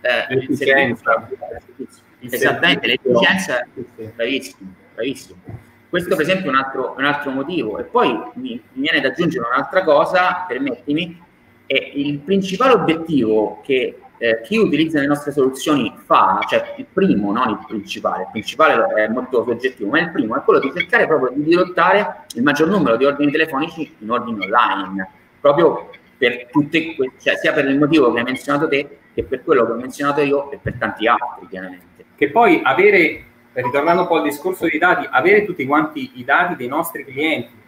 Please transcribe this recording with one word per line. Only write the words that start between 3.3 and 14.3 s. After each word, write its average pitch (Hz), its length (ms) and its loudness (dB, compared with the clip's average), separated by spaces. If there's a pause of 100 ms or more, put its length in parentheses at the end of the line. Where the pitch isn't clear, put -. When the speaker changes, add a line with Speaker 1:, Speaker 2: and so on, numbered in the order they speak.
Speaker 2:
Sì, 123 100 -12 (120)
sì. 110 180 -12
Speaker 1:
bravissimo, 117 580 -6 (220)
bravissimo. - 440 -8 (500)
Questo 175 220 -2
Speaker 2:
Sì, 185 60 2
Speaker 1:
per 156 80 2
Speaker 2:
sì. 165 80 -2
Speaker 1:
esempio 185 180 -2
è 131 40 0
un 135 60 4
altro, 131 360 -4
un 131 80 -2
altro 143 260 0
motivo. 135 480 -4
E 101 60 -6
poi 226 260 2 (240)
mi, 123 260 -10 (120)
mi 131 100 -6
viene 156 180 0
da 135 80 2
aggiungere 131 380 -2
un'altra 139 380 0
cosa, 165 640 2
permettimi, 143 800 -6 (380)
è - 280 -4
il 143 240 -4
principale 196 540 0
obiettivo 147 920 0
che, 127 380 -2 (180)
eh, 113 240 0